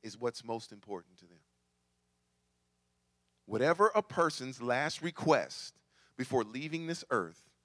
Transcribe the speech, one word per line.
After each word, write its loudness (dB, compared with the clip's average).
is -14
what's -6
most -8
important -14
to -20
them. -20
Whatever 4
a 4
person's -2
last -2
request 0
before 0
leaving -6
this -6
earth -2